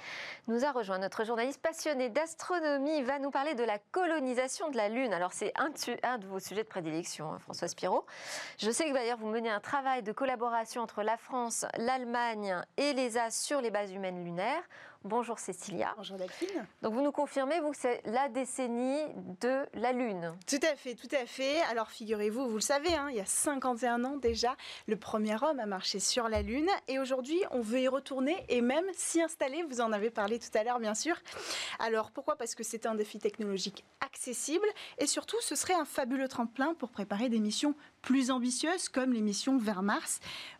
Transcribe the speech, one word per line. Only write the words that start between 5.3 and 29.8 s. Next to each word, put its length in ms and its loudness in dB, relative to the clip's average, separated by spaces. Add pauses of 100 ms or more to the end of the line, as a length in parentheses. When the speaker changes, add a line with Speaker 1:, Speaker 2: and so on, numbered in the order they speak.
Speaker 1:
c'est 220 -2
un, 160 0
tu-, 320 -4
un 160 2
de 80 -12
vos 120 -4
sujets 220 -4
de 60 -2
prédilection, 680 -4
hein, 60 -8
François 280 -6
Spiro. 380 0 (540)
Je 100 0
sais 200 2
que 40 0
d'ailleurs 240 2
vous 100 -4
menez 220 0
un 100 2
travail 440 0
de 80 -4
collaboration 720 0
entre 180 -4
la 160 2
France, 480 -2 (140)
l'Allemagne 840 0 (160)
et 160 2
l'esa 380 2
sur 280 0
les 120 0
bases 200 0
humaines 320 -4
lunaires. 380 -2 (420)
Bonjour 360 -2
Cécilia. 560 -4
Speaker 2:
Bonjour 220 -10
Delphine. 480 -4 (160)
Speaker 1:
Donc 120 0
vous 80 2
nous 100 4
confirmez, 500 0
vous, 100 0
que 60 -6
c'est 280 0
la 240 2
décennie 680 0 (400)
de 240 2 (120)
la 180 2
Lune. 420 -2 (120)
Speaker 2:
Tout 160 2
à 120 4
fait, 200 -8
tout 200 -16
à 100 2
fait. 440 0
Alors 220 -2
figurez-vous, 580 0
vous 60 0
le 60 0
savez, 320 2
hein, 180 2
il 40 -2
y 60 0
a 40 -4
cinquante 580 0
et 40 4
un 160 2
ans 140 -2
déjà, 400 2 (300)
le 100 0
premier 440 0
homme 180 2
a 80 -2
marché 320 -2
sur 280 2
la 140 2
Lune. 260 0 (200)
Et 120 0
aujourd'hui, 400 0 (120)
on 100 2
veut 200 2
y 60 6
retourner 600 0
et 100 4
même 240 4 (100)
s'y 280 2
installer. 420 0
Vous 180 -2